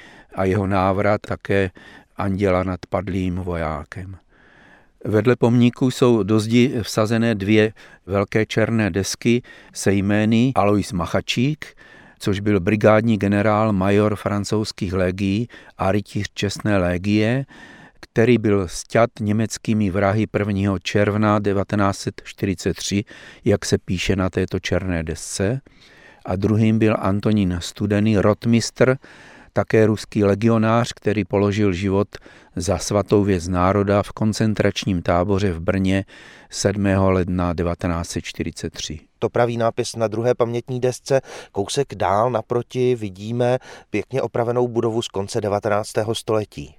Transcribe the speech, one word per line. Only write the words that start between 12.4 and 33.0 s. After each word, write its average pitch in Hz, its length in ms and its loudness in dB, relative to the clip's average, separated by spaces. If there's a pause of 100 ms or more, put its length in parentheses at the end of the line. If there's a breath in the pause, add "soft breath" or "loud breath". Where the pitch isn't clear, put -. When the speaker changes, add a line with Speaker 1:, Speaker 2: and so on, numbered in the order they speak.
Speaker 1:
byl 101 200 2
brigádní 107 580 4
generál, 104 540 2
major 101 440 2
francouzských 101 760 -4
legií 95 560 0 (300 loud breath)
a 95 140 0
rytíř 101 420 -4
čestné 104 440 -2
legie, 104 680 0 (540 loud breath)
který 117 380 4
byl 101 300 0
sťat - 420 0 (100)
německými 107 680 0
vrahy 98 360 0
prvního 101 520 -2
června 104 600 0
devatenáct 101 600 0
set - 260 -10
čtyřicet 95 520 -4
tři, - 280 -4 (400 loud breath)
jak 98 200 2
se - 140 0
píše 92 380 -2
na 92 140 -2
této 92 280 -4
černé 90 440 -2
desce. 98 580 -4 (640 loud breath)
A 92 120 -4
druhým 110 420 2
byl 107 200 4
Antonín 101 640 0
Studený, 104 580 0
rotmistr, 117 800 2 (600 loud breath)
také 110 300 4
ruský 107 380 0
legionář, 113 680 2
který 104 320 -2
položil 101 480 0
život 98 360 0 (480 loud breath)
za 90 220 -2
svatou 101 460 2